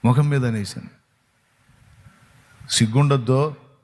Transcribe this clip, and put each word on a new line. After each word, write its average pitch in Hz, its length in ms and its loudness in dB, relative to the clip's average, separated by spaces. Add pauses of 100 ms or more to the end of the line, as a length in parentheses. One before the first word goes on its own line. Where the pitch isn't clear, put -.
ముఖం 123 260 2
మీద 139 160 0
అనేసాను. 110 460 -6 (1700)
సిగ్గుండొద్దో? 131 800 0 (420)